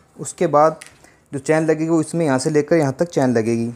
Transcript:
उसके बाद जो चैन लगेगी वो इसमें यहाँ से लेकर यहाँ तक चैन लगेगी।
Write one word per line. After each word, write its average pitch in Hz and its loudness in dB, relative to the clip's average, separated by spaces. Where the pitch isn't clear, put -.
उसके - -4
बाद 156 2
जो 143 -6
चैन 156 0
लगेगी 160 0
वो 165 2
इसमें 165 -4
यहाँ 135 2
से 156 -4
लेकर 147 2
यहाँ 143 2
तक 170 -2
चैन 135 0
लगेगी। 117 0